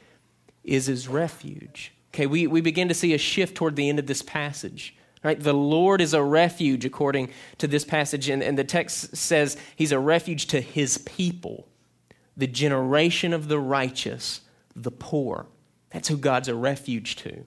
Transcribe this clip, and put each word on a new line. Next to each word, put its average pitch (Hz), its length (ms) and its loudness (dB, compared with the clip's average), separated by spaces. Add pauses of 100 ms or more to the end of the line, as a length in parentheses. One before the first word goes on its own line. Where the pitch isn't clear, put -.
(640)
is 135 200 0
his 127 240 -4
refuge." - 840 -6 (180)
Okay, 143 140 0
we, 156 200 2
we 160 140 2
begin 165 280 2
to 170 60 0
see 170 200 2
a 147 40 4
shift - 360 0
toward 160 200 0
the 143 140 0
end 147 100 2
of 139 80 -2
this 139 140 -2
passage. - 720 -8 (300)
Right? 151 160 0
The 143 140 2
Lord 165 480 4
is 151 100 0
a 151 100 6
refuge, 151 640 4
according 135 460 0 (260)
to 156 100 -2
this 147 200 0
passage, 147 420 0
and, 135 140 0
and 139 160 0
the 139 60 2
text - 520 -2
says 147 400 2 (200)
he's 156 160 0
a 135 60 4
refuge 160 500 0
to 139 120 0
his 135 380 -2
people, - 680 -6 (720)
the 135 80 0
generation 143 840 2
of 151 160 -2
the 151 100 2
righteous, 131 840 -4 (320)
the 120 160 -8
poor. - 560 -4 (420)
That's - 200 -6
who 151 100 0
God's 127 300 0
a 120 60 -2
refuge 123 600 -4
to. - 140 -12
And - 160 -14